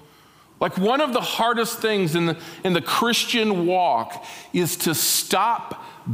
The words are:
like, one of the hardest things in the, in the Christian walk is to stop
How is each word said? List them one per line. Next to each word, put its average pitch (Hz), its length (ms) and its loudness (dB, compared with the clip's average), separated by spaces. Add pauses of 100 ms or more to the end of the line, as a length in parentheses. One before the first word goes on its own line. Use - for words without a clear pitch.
(580)
like, 180 200 -2
one 233 240 2
of 285 100 0
the 233 80 2
hardest 226 600 0
things 196 340 0
in 170 100 2
the, 165 140 0 (260)
in 190 80 2
the 170 80 4
Christian 220 840 2
walk 170 580 0 (300)
is 175 240 0
to 170 160 0
stop - 880 0 (300)